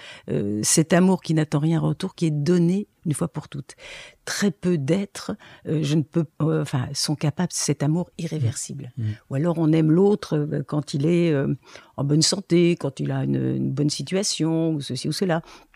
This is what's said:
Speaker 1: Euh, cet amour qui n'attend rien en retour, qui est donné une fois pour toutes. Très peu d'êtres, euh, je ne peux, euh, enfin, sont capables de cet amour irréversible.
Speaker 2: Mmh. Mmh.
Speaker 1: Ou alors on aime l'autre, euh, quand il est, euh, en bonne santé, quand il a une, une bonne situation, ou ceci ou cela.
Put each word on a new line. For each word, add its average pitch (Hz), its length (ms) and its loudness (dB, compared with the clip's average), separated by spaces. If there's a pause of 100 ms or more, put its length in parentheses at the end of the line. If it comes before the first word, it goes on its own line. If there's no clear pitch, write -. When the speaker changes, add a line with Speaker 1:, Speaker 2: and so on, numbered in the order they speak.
(320)
Speaker 1:
Euh, 104 320 -2
cet - 300 2
amour 180 280 4
qui 160 140 0
n'attend 156 240 0
rien 160 200 2
en 151 100 0
retour, 156 260 -6
qui 175 100 -2
est 160 60 2
donné 175 560 2 (180)
une 156 80 0
fois - 140 -2
pour - 220 -12
toutes. - 260 -14 (500)
Très - 240 0
peu 180 300 0
d'êtres, 185 540 -2 (340)
euh, 156 160 0
je 147 120 0
ne 165 60 4
peux, 160 240 -2 (160)
euh, 156 220 2
enfin, 131 300 -2
sont - 220 -2
capables 156 340 -2
de - 60 -12
cet - 280 -2
amour 160 340 0
irréversible. 135 800 -6
Speaker 2:
Mmh. 120 60 -6
Mmh. 110 40 -2 (220)
Speaker 1:
Ou 135 60 -4
alors 160 240 0
on 156 140 4
aime 156 180 4
l'autre, 196 460 2
euh, 147 280 -2
quand - 300 -4
il 139 100 0
est, 170 260 4
euh, 139 220 0 (440)
en 131 60 -2
bonne 151 200 4
santé, 175 560 2
quand - 200 -6
il 143 120 -4
a 135 120 -2
une, 135 120 0 (220)
une 135 140 -2
bonne 147 200 0
situation, 160 800 -2
ou 147 100 -2
ceci 127 260 -6
ou 156 40 0
cela. 170 320 -2 (320)